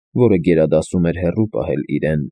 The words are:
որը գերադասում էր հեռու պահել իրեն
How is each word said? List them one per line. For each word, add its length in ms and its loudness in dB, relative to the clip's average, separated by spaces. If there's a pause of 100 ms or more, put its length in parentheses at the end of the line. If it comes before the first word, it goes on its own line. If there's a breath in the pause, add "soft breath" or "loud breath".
(160)
որը 240 4
գերադասում 720 2
էր 100 -4
հեռու 280 -2
պահել 400 -4
իրեն 440 -2